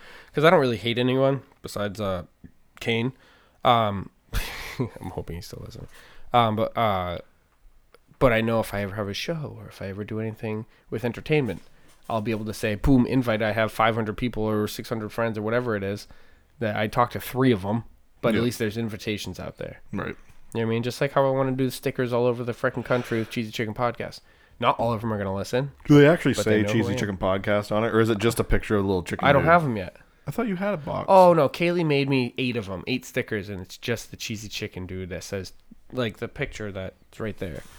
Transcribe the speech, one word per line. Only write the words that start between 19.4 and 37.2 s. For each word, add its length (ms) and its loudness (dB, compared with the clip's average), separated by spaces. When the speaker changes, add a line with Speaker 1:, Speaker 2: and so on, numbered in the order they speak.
Speaker 1:
out 180 -12
there. 220 -12
Speaker 2:
Right. 160 -4
Speaker 1:
You 60 -8
know 20 -20
what 100 -2
I 40 0
mean? 160 0
Just 180 -4
like 120 0
how 140 4
I 40 2
wanna 220 0
do 180 0
stickers 420 -4
all 140 2
over 160 0
the 100 -4
frickin' 320 -4
country 360 0
with 100 -4
Cheesy 220 -4
Chicken 220 -4
Podcast. 460 -4
Not 200 2
all 140 0
of 120 -4
'em 80 -2
are 60 -2
gonna 160 -2
listen, 360 -2
Speaker 2:
Do 120 8
they 100 10
actually 260 4
Speaker 1:
but 100 0
they 60 2
Speaker 2:
say 120 6
Speaker 1:
know 60 0
who 60 0
Speaker 2:
Cheesy 140 2
Speaker 1:
I 40 0
am. 60 -2
Speaker 2:
Chicken 180 -2
Podcast 580 0
on 100 2
it, 100 0
or 60 6
is 100 4
it 80 2
just 220 0
a 40 2
picture 320 2
of 80 2
a 20 0
little 180 0
chicken 220 -2
Speaker 1:
I 60 6
don't 100 6
Speaker 2:
dude? 100 4
Speaker 1:
have 120 6
'em 120 -2
yet. 200 -8
Speaker 2:
I 60 -8
thought 160 -4
you 80 -2
had 180 -4
a 20 -4
box. 320 -6
Speaker 1:
Oh, 240 10
no. 160 6
Kaylee 380 0
made 220 2
me 280 2
eight 200 -2
of 120 -6
'em, 180 -6
eight 200 -2
stickers, 420 -4
and 140 -8
it's 160 -16
just 320 -6
the 60 -16
Cheesy 320 -8
Chicken 380 -8
dude 240 -8
that 140 -8
says, 300 -8
like, 260 -6
the 100 -8
picture 420 -8
that's 500 -12